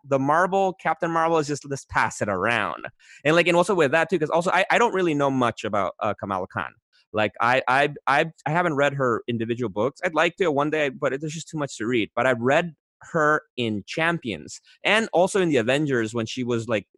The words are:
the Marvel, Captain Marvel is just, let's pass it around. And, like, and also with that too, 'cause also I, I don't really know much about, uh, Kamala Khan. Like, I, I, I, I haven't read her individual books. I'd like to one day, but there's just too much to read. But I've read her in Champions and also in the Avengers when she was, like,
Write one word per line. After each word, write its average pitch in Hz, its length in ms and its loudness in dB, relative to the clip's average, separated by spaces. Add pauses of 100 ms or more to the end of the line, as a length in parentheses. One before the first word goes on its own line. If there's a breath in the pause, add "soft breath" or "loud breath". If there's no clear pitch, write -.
the 139 160 0
Marvel, 180 540 2
Captain 165 360 -4
Marvel 165 280 2
is 151 100 0
just, 143 220 -6
let's 139 160 -8
pass - 360 -2
it 107 60 -2
around. 95 580 -2 (380 loud breath)
And, 160 140 4
like, 170 100 4
and 175 80 4
also 180 180 4
with 156 180 4
that 160 180 2
too, 180 100 0
'cause 151 100 -2
also 165 220 0
I, 185 180 2
I 185 100 4
don't 233 140 2
really 180 200 0
know 143 180 2
much 123 320 0
about, 101 380 -2
uh, 107 120 -2
Kamala 98 340 -6
Khan. 67 260 -8 (400 soft breath)
Like, 107 260 0
I, 127 300 2
I, 143 240 2 (120)
I, 143 200 2 (200)
I 139 60 -2
haven't 170 240 0
read 143 200 2
her 123 340 0
individual 117 400 -2
books. 104 340 -2
I'd 180 100 -2
like 165 260 2
to 175 120 2
one 143 200 0
day, 151 180 0
but 143 320 -4
there's 156 140 -8
just 160 120 -12
too 160 100 -10
much 147 200 -6
to 107 100 -4
read. 117 300 0
But 120 100 2
I've 120 140 0
read 151 340 0 (380)
her 151 300 2 (120)
in 107 320 -4
Champions 160 720 -4 (240 soft breath)
and 214 300 2
also 185 260 2
in 180 80 2
the 151 80 2
Avengers 123 580 0
when 113 120 -2
she 127 180 -6
was, 117 240 -2
like, 110 180 -2 (120)